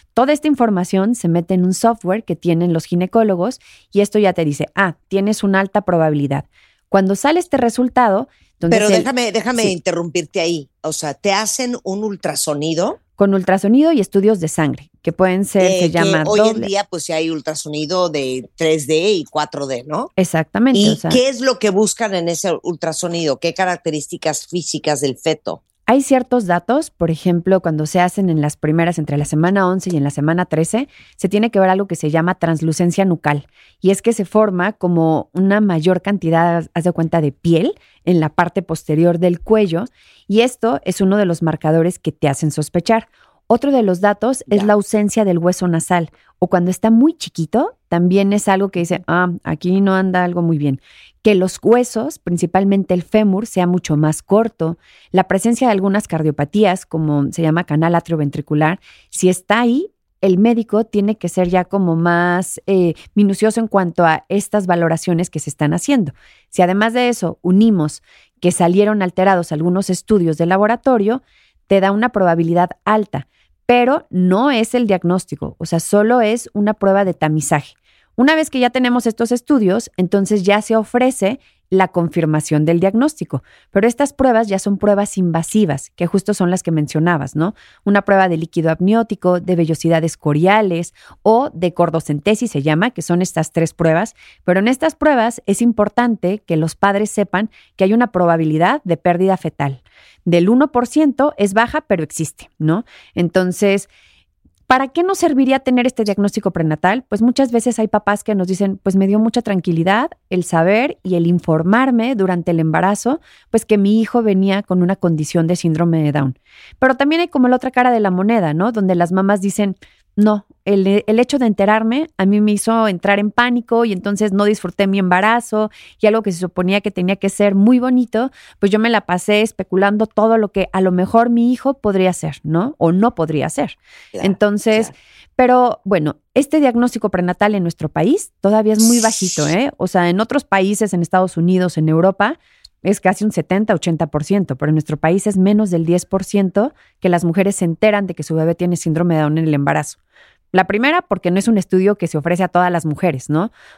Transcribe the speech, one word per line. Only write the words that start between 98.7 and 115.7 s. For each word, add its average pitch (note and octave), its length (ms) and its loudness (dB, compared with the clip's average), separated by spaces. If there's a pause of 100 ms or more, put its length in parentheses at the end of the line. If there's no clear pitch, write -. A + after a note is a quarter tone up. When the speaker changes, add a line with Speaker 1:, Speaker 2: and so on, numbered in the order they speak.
Speaker 1:
de E3+ 120 -2
pérdida F3+ 400 0
fetal. C#3+ 460 -6 (420)
Del E3+ 260 2
uno C4 220 2
por B3 160 0
ciento D4 500 0
es G3 160 0
baja, A#3+ 280 -2
pero F3+ 200 -2
existe, - 560 -8
¿no? E3 260 -2 (300)
Entonces, F#3 720 0 (800)
¿para C4 220 2
qué E4 140 -2
nos F#4 160 -2
serviría C4+ 400 2
tener B3+ 280 0
este A#3 180 -2
diagnóstico G3+ 480 -2
prenatal? F3 560 -2
Pues G#3 140 -4
muchas B3 280 2
veces A#3 300 -2
hay G#3+ 80 -2
papás G#3 340 -2
que G#3+ 140 -2
nos F#3 100 0
dicen, F#3+ 340 -2
"Pues F#3+ 140 -2
me F#3+ 140 2
dio G#3 100 2
mucha A3+ 240 0
tranquilidad F#3+ 680 -2 (180)
el F#3 160 -2
saber G3+ 580 0
y F#3 140 -2
el E3+ 100 2
informarme A3 880 0
durante F#3 380 -2
el E3 80 0
embarazo, F#3 600 -2 (300)
pues A3+ 160 -2
que G#3 120 2
mi G#3 220 2
hijo A#3 220 0
venía G3 400 0
con F#3 200 0
una F3+ 120 0
condición E3 540 0
de F3 80 0
síndrome D#3+ 480 0